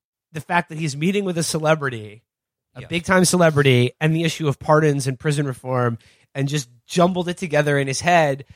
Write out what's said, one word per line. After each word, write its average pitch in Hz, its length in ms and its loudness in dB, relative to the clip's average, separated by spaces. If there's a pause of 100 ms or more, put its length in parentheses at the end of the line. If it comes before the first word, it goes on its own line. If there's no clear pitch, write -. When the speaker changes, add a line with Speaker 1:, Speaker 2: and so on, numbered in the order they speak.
(320)
Speaker 1:
the 160 80 -10
fact 175 280 -2
that 156 100 -12
he's 151 180 -4
meeting 190 280 -2
with 180 140 -4
a 165 40 -2
celebrity, 135 800 -2 (540)
a 131 60 -16
Speaker 2:
Yes. 85 80 -16
Speaker 1:
big-time 180 340 2
celebrity, 143 760 4
and 156 140 0
the 160 80 0
issue 160 240 -4
of 135 140 -2
pardons 151 480 2
and 131 100 -6
prison 147 260 -2
reform, 123 540 -2 (340)
and 139 160 -4
just 143 200 -6 (180)
jumbled 180 420 0
it 175 80 -6
together 147 420 0
in 135 100 -2
his 131 120 -6
head 156 440 2 (120)